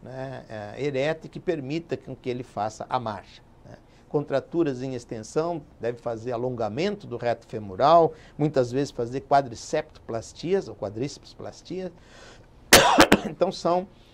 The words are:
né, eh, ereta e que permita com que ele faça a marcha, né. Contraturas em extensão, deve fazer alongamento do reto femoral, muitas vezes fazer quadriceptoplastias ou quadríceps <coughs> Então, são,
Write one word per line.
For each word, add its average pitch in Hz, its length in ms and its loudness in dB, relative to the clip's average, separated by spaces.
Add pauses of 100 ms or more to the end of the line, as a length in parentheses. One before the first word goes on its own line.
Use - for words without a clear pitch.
né, 131 460 -10
eh, 110 360 -8
ereta 147 420 -2
e - 40 -16
que 170 100 -12
permita 160 560 -4
com 131 200 -10
que - 140 -6
ele 123 120 -4
faça 107 460 -6
a 127 100 0
marcha, 107 440 -10 (240)
né. 123 100 -20 (320)
Contraturas 147 760 0
em 135 120 -4
extensão, 147 680 -4 (160)
deve 120 200 -4
fazer 117 340 -6
alongamento 123 720 -2
do 120 120 -8
reto 117 280 -2
femoral, 131 680 4 (240)
muitas 139 340 2
vezes 139 180 0
fazer 127 320 -4
quadriceptoplastias 143 1500 -2
ou 104 60 -12
quadríceps 110 600 -6 (1500)
<coughs> - 480 6
Então, 175 220 0
são, 180 360 0 (280)